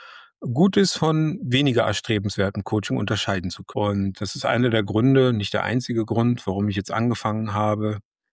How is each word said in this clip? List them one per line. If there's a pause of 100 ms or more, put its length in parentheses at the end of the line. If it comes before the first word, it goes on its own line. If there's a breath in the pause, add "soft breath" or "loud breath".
(400 loud breath)
Gutes
von
weniger
erstrebenswertem
Coaching
unterscheiden
zu
können.
Und
das
ist
einer
der
Gründe,
nicht
der
einzige
Grund,
warum
ich
jetzt
angefangen
habe. (340)